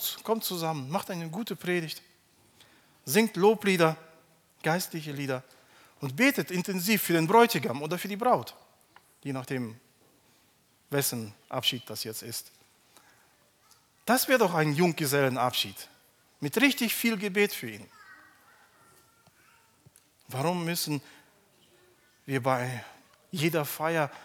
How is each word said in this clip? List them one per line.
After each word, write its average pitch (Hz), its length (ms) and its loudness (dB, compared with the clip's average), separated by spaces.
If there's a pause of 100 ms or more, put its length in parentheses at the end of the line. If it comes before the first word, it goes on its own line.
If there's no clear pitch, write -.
(220)
kommt 220 220 -2
zusammen, 160 460 -4
macht 196 200 -4
eine 170 200 -6
gute 196 260 -8
Predigt, 175 460 -4 (1040)
singt 214 300 2
Loblieder, 185 600 4 (680)
geistliche 160 500 -2
Lieder 135 300 -4 (580)
und 135 160 -6
betet 233 340 2
intensiv 180 520 0
für 170 120 2
den 160 120 4
Bräutigam 185 560 4
oder 160 160 -6
für 196 100 -10
die 202 80 -6
Braut, 220 380 0 (680)
je 139 100 -6
nachdem, 127 460 -6 (1120)
wessen 123 420 -2 (160)
Abschied 123 400 -4
das 110 160 -8
jetzt 110 180 -10
ist. - 300 -12 (1500)
Das 254 240 2
wäre 262 100 6
doch 185 160 4
ein 156 200 4
Junggesellenabschied 135 1120 0 (520)
mit 143 180 -2
richtig 247 360 2
viel 226 220 0
Gebet 202 380 0
für 120 160 -8
ihn. 104 160 -14 (2500)
Warum 165 360 -2
müssen 160 360 -2 (1300)
wir 131 160 -2
bei 123 420 -2 (460)
jeder 160 340 0
Feier 156 460 -2 (140)